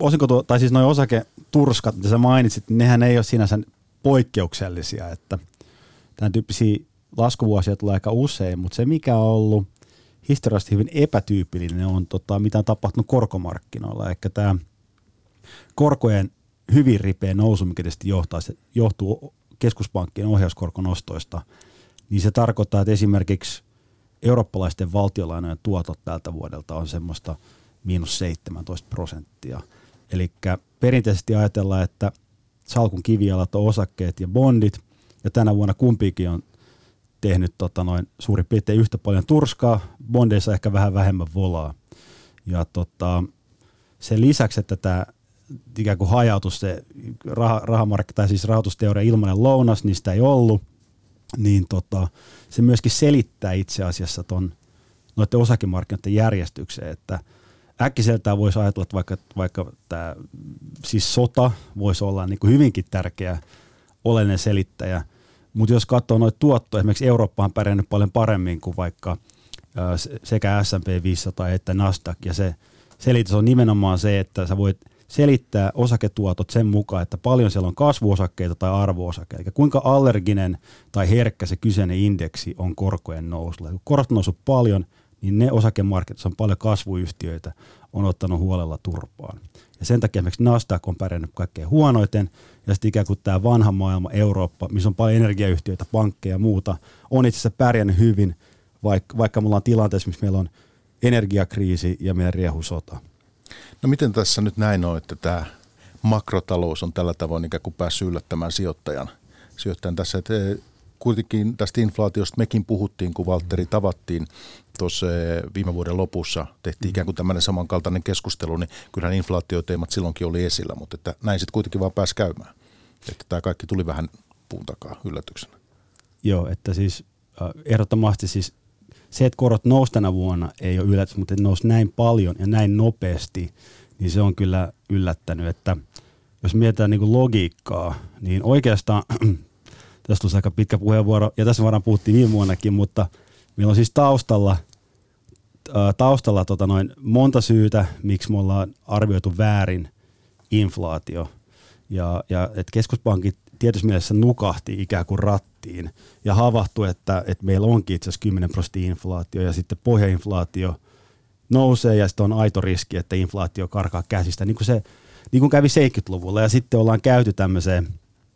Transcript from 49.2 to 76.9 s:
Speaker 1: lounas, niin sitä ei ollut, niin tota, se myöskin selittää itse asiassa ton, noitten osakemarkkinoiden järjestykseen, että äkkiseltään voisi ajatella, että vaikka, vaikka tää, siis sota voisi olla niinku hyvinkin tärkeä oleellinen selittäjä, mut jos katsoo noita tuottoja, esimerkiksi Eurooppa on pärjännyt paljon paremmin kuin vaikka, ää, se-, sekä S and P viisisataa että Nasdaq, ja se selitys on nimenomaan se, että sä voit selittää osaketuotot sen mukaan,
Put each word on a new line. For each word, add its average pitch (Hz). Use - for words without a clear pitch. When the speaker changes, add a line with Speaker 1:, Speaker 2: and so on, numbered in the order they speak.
Speaker 1:
lounas, 127
niin 101
sitä 92
ei 101
ollut, 120
niin 101
tota, 92
se -
myöskin 120
selittää 139
itse 95
asiassa 87
ton, 92
noitten 107
osakemarkkinoiden 98
järjestykseen, 98
että 87
äkkiseltään 110
voisi 101
ajatella, 101
että 90
vaikka, 98
vaikka 92
tää, 82
siis -
sota 123
voisi 101
olla 98
niinku 98
hyvinkin 127
tärkeä 90
oleellinen 104
selittäjä, 92
mut 110
jos 117
katsoo 123
noita 113
tuottoja, 120
esimerkiksi 107
Eurooppa 117
on 95
pärjännyt 101
paljon 101
paremmin 92
kuin 87
vaikka, 90
ää, 90
se-, -
sekä 101
S -
and 87
P 90
viisisataa 92
että 92
Nasdaq, 95
ja 90
se 90
selitys 117
on 104
nimenomaan 107
se, 98
että 92
sä 95
voit 98
selittää 131
osaketuotot 107
sen 113
mukaan, 101